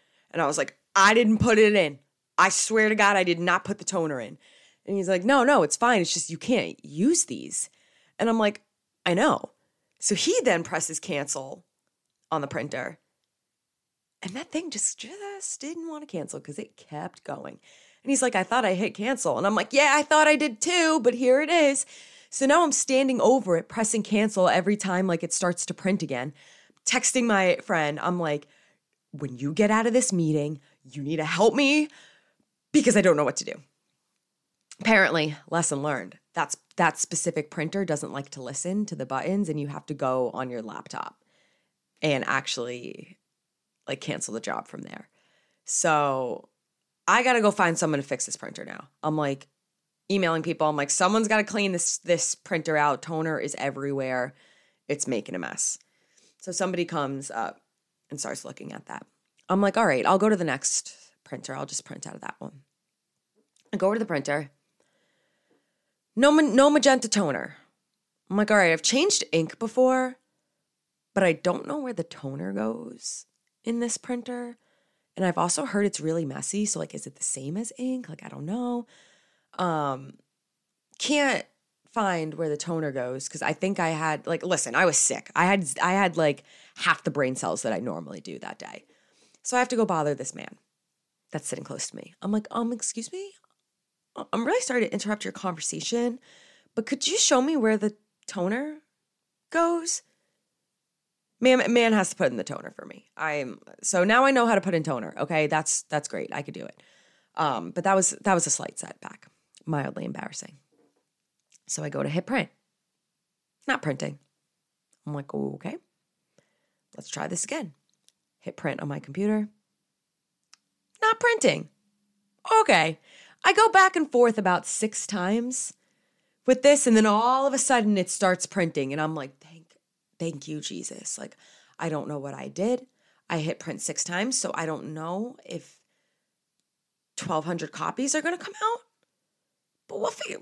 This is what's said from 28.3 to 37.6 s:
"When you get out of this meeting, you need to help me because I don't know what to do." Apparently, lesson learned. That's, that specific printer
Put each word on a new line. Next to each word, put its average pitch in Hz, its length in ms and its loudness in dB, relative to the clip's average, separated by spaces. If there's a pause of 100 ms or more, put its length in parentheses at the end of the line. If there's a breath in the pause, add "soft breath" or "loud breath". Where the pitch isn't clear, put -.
"When 131 260 -8
you 143 160 -4
get 208 180 4
out 220 160 2
of 226 60 2
this 247 180 4
meeting, 151 480 0 (240 soft breath)
you 135 180 -14
need 151 160 -4
to 156 80 -2
help 170 280 4
me 294 340 4 (840 soft breath)
because - 240 6
I 202 40 6
don't 175 140 6
know 147 80 2
what 139 140 -2
to - 80 -6
do." - 160 -10 (1200)
Apparently, 160 540 4 (140)
lesson 156 320 0
learned. 131 380 -4 (140)
That's, - 240 -4 (180)
that 165 240 2
specific 160 500 -4
printer 170 360 -4